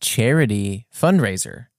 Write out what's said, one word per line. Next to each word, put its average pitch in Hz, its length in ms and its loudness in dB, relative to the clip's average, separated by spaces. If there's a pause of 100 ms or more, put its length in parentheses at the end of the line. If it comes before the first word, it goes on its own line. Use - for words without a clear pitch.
charity 110 920 0
fundraiser. 127 720 0 (120)